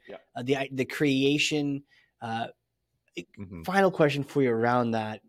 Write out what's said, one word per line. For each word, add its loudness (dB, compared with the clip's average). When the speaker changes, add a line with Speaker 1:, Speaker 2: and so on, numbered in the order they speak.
Speaker 1:
Yeah. -14
Speaker 2:
Uh, -8
the, -2
the -2
creation. 0
Uh, -6
Speaker 1:
Mm-hmm. -12
Speaker 2:
final 4
question 2
for 0
you 4
around 2
that. -4